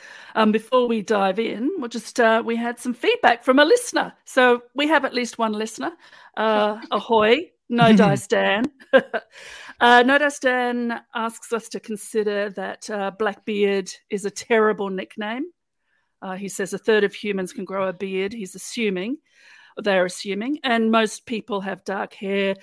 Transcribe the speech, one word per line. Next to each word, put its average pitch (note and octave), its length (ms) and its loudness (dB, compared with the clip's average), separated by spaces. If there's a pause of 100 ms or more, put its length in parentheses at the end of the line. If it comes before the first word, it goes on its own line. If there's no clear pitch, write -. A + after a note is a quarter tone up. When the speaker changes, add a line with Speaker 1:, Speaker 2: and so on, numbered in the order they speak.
(340)
Speaker 1:
Um, A3 180 4
before A#3+ 360 2
we A3+ 160 0
dive G3 340 0
in, A3+ 400 -4
we'll B3+ 100 -8
just, A#3 320 -10
uh, A3+ 240 4
we A3+ 120 -4
had A#3 240 -6
some B3 160 -6
feedback D#4+ 480 2
from C4 160 4
a D4 60 8
listener. D#4+ 480 0 (120)
So A#3+ 380 4 (100)
we D4 140 0
have D4 180 2
at A#3+ 80 -4
least B3 240 -4
one A3 160 0
listener. A3+ 380 -8 (440)
Uh, G#3+ 500 0
<laughs> - 60 -8
ahoy, A3+ 600 2 (180)
No A#3 240 6
Speaker 2:
<laughs> - 20 8
Speaker 1:
Dice E3 300 4
Dan. G3 400 0 (260)
<laughs> C4 120 6 (760)
Uh, A#3+ 240 8
No C4+ 140 4
Dice C#4+ 220 0
Dan B3 600 -2 (140)
asks A3+ 400 -8
us A3+ 160 -6
to - 100 -10
consider G#3 680 -4
that, G3 400 -12
uh, G3+ 220 -4
Blackbeard G3 800 -2 (180)
is G3+ 160 -6
a G3 60 -6
terrible G#3+ 580 0
nickname. G#3+ 560 -8 (720)
Uh, F#3+ 160 -10
he G3 140 -10
says F#3+ 240 -8
a G3 60 -6
third G#3+ 240 4
of G3+ 100 0
humans F#3+ 400 -6
can G3 120 -10
grow F#3+ 220 -4
a F#3+ 60 -4
beard. F#3+ 400 -4
He's G#3+ 220 -12
assuming, G#3 600 -4 (600)
they're F#3+ 280 2
assuming, G#3 580 -6
and A3+ 260 0
most A3 380 0
people G#3 340 -6
have F#3+ 240 -10
dark G3 300 -8
hair, G3 480 -2